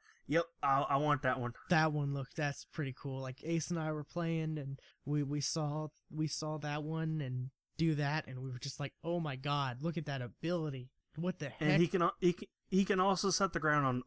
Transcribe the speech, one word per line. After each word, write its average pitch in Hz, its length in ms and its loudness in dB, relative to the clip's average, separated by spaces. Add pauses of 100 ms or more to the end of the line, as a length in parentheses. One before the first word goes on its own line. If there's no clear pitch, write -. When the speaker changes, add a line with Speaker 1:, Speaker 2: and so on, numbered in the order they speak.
(280)
Speaker 1:
Yep, 160 160 2 (180)
I, 139 200 4
I 143 140 2
want 147 260 2
that 127 180 0
one. 123 120 -2 (160)
Speaker 2:
That 160 240 4
one 143 220 0
looked, 139 220 -6
that's 147 280 -2
pretty 135 340 -6
cool. 135 220 -6
Like, 131 240 -8
Ace 165 260 0
and 170 80 0
I 156 140 -2
were 151 120 -4
playing, 160 520 -2
and 139 240 -6 (240)
we, 147 180 2
we 143 200 -2
saw, 151 460 -2 (220)
we 156 180 0
saw 156 300 -4
that 147 240 -4
one 160 380 -2
and 127 300 -4 (260)
do 165 180 4
that, 147 320 0
and 127 140 -8
we 131 100 -6
were 123 80 -6
just 143 220 -10
like, 143 120 -6 (120)
"Oh 170 160 0
my 147 160 -4
God, 135 460 -2
look 160 140 -2
at 160 100 -4
that 139 140 -4
ability. 135 720 -4 (240)
What 175 240 -4
the 143 100 -6
heck?" 156 220 -2
Speaker 1:
And 175 100 6
he 175 60 6
can 175 160 2
al-, 180 180 2
he 175 120 6
can, - 160 -6 (200)
he 190 160 4
can 190 140 2
also 190 320 2
set 185 220 2
the 165 80 0
ground 151 260 4
on, 123 200 0